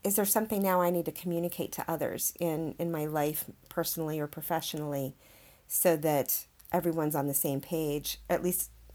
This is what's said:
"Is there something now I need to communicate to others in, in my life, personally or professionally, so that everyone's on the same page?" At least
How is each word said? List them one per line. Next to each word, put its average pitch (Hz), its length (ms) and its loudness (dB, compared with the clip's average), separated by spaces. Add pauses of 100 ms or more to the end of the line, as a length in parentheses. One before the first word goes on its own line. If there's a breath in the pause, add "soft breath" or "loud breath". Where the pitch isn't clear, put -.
"Is 202 140 2
there 208 80 4
something 214 360 2
now 185 200 4
I 175 100 4
need 175 140 2
to 165 80 -4
communicate 170 600 -2
to - 160 -6
others - 520 -2
in, 160 400 0
in 170 100 -2
my 151 160 -2
life, 151 380 0 (240)
personally 160 500 -2
or 151 80 -2
professionally, 151 880 -4 (540 soft breath)
so - 300 4
that 147 480 2 (260)
everyone's 165 420 2
on 143 120 2
the 143 80 0
same 139 260 0
page?" 151 580 -2 (120)
At 175 120 2
least 180 280 0 (240)